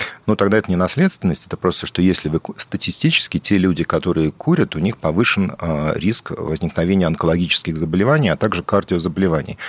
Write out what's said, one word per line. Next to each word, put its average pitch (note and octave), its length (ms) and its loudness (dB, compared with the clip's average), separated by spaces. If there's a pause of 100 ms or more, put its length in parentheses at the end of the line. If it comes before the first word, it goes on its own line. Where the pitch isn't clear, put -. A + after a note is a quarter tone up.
(260)
Ну, G#2+ 100 2
тогда G2+ 220 4
это G2+ 120 -2
не F2+ 60 2
наследственность, F#2 720 0
это - 80 -8
просто, - 320 -2
что - 140 -4
если F#2 260 2
вы D#2 100 0
ку-, - 180 -8
статистически - 840 -2
те - 200 2
люди, F2+ 240 2
которые D#2+ 480 0
курят, - 460 0
у - 20 -4
них F#2+ 180 -2
повышен, F#2 640 0
а, D#2 380 -2
риск - 340 -2
возникновения E2+ 800 0
онкологических E2 680 0
заболеваний, G2 520 2
а D#2+ 80 0
также F#2 260 -2
кардиозаболеваний. F2 960 0 (100)